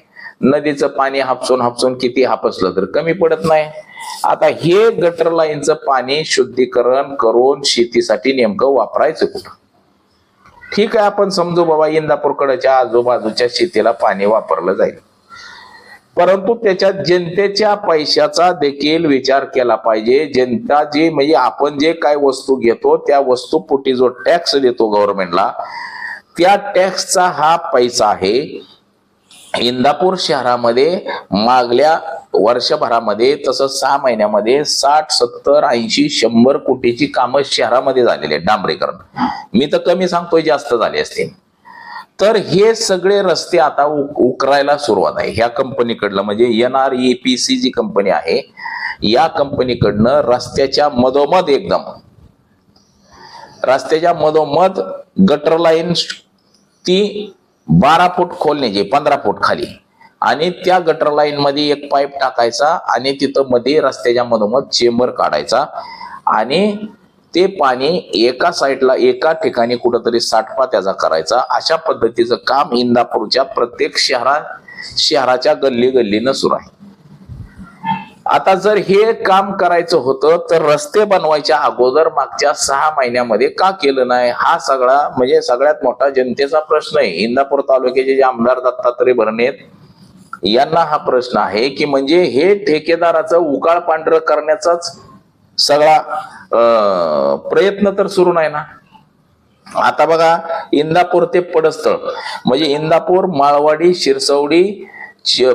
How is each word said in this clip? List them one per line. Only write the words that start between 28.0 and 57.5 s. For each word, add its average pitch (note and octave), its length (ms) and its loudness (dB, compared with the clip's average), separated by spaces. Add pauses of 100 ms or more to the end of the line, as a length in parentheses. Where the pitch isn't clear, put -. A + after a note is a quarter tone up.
आहे. G#2 560 -2 (960)
इंदापूर B2+ 600 0
शहरामध्ये B2+ 840 0 (300)
मागल्या B2 680 2 (360)
वर्षभरामध्ये, A#2 1000 0 (120)
तसं C3+ 180 -2
सहा C#3 300 -2
महिन्यामध्ये A2+ 680 0
साठ, D3 460 0
सत्तर, C#3+ 540 0
ऐंशी, C3 440 0
शंभर A#2 480 2
कोटीची B2 500 -2
कामं C3+ 380 -2
शहरामध्ये B2+ 600 0
झालेली D2+ 300 0
आहेत D#2+ 120 -4
डांबरीकरण. F#2+ 800 -4 (280)
मी C3+ 120 2
तर D3+ 120 -2
कमी F#3 300 0
सांगतोय, E3+ 340 0
जास्त C#3+ 320 -2
झाले E2+ 260 -2
असतील. - 460 -8 (760)
तर A3 160 4
हे G3 380 2
सगळे G3 480 0
रस्ते F3 360 0
आता C#3+ 260 2
उ-, D3 220 -2 (100)
उकरायला C#3 600 2
सुरुवात G2 400 0
आहे G2 140 -4
ह्या A2 180 0
कंपनीकडलं, A#2 720 -2
म्हणजे G#2 220 0 (200)
एनआरईपीसी B2+ 920 0
जी B2+ 140 -2
कंपनी G2+ 400 -2
आहे E2+ 300 -2 (640)
या B2 240 2
कंपनीकडनं B2+ 960 0
रस्त्याच्या C#3 680 0
मधोमध, C3+ 600 0
एकदम F#2+ 340 0 (1800)
रस्त्याच्या D#3+ 500 2
मधोमध D#3 640 2 (500)
गटर D#3+ 280 2
लाईन E3 340 2 (920)
ती G3+ 480 -2 (360)